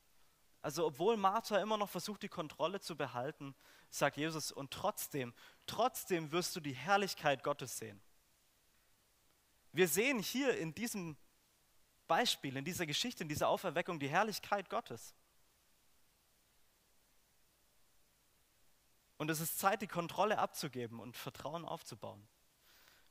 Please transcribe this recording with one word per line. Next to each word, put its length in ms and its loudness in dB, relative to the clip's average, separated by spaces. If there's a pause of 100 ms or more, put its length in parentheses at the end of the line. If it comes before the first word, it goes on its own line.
(600)
Also 240 0
obwohl 320 4
Martha 400 2
immer 200 4
noch 120 0
versucht, 340 -6
die 60 -6
Kontrolle 500 -2
zu 160 -8
behalten, 580 -4 (360)
sagt 260 2
Jesus, 340 -2
"Und 220 -8
trotzdem, 640 -2 (340)
trotzdem 640 0
wirst 240 0
du 60 -6
die 120 -4
Herrlichkeit 680 2
Gottes 340 -2
sehen." 240 -10 (1700)
Wir 160 6
sehen 300 4
hier 380 0
in 160 -2
diesem 440 -6 (880)
Beispiel, 480 2
in 80 -4
dieser 220 -2
Geschichte, 380 -2
in 60 -4
dieser 200 2
Auferweckung 500 0
die 80 0
Herrlichkeit 640 0
Gottes. 440 -6 (4000)
Und 120 0
es 120 0
ist 180 -2
Zeit, 220 4
die 60 -4
Kontrolle 500 2
abzugeben 600 -4
und 180 -12
Vertrauen 480 -8
aufzubauen. 600 -10 (840)